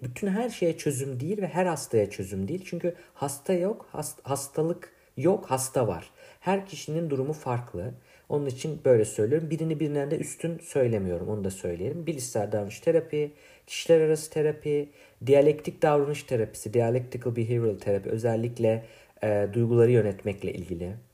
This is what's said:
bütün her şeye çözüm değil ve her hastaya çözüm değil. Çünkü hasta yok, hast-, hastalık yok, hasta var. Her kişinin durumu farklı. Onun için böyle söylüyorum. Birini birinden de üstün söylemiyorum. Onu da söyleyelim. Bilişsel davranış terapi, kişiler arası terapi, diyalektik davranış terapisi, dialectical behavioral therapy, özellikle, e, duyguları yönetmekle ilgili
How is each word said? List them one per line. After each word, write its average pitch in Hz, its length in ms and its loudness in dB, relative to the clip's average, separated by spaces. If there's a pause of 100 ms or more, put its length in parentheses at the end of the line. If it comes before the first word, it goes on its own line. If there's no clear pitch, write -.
bütün 127 260 -6
her 226 200 0
şeye 175 280 0
çözüm 131 440 -2
değil 190 220 -4
ve 180 40 -2
her 175 200 0
hastaya 117 440 0
çözüm 95 380 -6
değil. 180 160 -4
Çünkü 170 300 -4 (200)
hasta - 380 -4
yok, 185 400 -2
hast-, - 300 -10
hastalık 156 720 -4 (240)
yok, 175 300 2
hasta 127 420 0
var. 82 220 -6 (300)
Her 190 260 0
kişinin 160 440 -6
durumu 139 220 -2
farklı. 120 600 -6 (340)
Onun 143 180 0
için 147 380 -6
böyle 117 200 8
söylüyorum. 143 460 0
Birini 160 300 -2
birinden 147 300 -2
de 156 80 0
üstün 165 400 -6
söylemiyorum. 98 680 0
Onu 104 160 -4
da 95 60 -2
söyleyelim. 104 560 -6
Bilişsel 123 460 -4
davranış 107 280 -4
terapi, 151 520 0 (340)
kişiler - 340 4
arası 156 300 0
terapi, 147 580 -2 (380)
diyalektik 143 560 4
davranış 147 400 4
terapisi, 110 520 -4
dialectical 120 640 0
behavioral 113 420 0
therapy, 101 320 0
özellikle, 113 720 0 (380)
e, 104 300 2
duyguları 117 380 6
yönetmekle 104 640 2
ilgili 87 400 -6 (220)